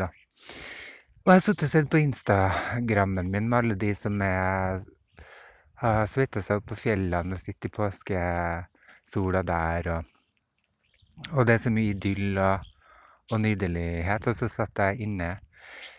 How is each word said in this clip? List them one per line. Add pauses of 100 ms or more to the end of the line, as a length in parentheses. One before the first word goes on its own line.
da. (1120)
Og
jeg
har
sittet
og
sett
på
Instagrammen
min
med
alle
de
som
er, (1000)
har
svettet
seg
opp
på
fjellene
og
sitter
i
påskesola
der,
og, (1200)
og
det
er
så
mye
idyll
og, (640)
og
nydelighet.
Og
så
satt
jeg
inne (680)